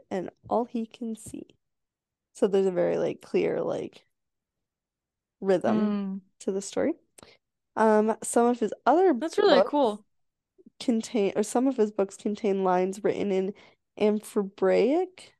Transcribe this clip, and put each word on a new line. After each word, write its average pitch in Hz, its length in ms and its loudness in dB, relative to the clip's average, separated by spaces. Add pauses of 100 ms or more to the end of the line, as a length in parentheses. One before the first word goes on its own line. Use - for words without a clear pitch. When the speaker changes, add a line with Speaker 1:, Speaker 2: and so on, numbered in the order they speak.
Speaker 1:
and 190 200 -6 (200)
all 220 160 0
he 226 220 -6
can 226 280 -10
see." - 300 -16 (920)
So 226 120 0
there's 190 200 0
a 190 40 0
very, 175 260 -2
like, 160 240 -4
clear, - 400 -2
like, - 440 -8 (1400)
rhythm 190 300 0
Speaker 2:
Mm. 202 500 -2 (180)
Speaker 1:
to - 120 -6
the 190 100 -4
story. 196 320 -4 (840)
Um, 214 480 2
some 240 240 2
of 240 120 0
his 214 140 -2 (120)
other 330 360 4
Speaker 2:
That's 320 160 -4
really 392 200 6
Speaker 1:
books 277 40 6
Speaker 2:
cool. 247 440 0 (720)
Speaker 1:
contain, 220 560 -2
or 214 80 0
some 247 240 0
of 262 100 -2
his 214 140 0
books 196 260 -4
contain 196 460 -2
lines 185 400 0
written 202 280 -2
in 190 220 -2 (460)
amphibraic, 208 1400 0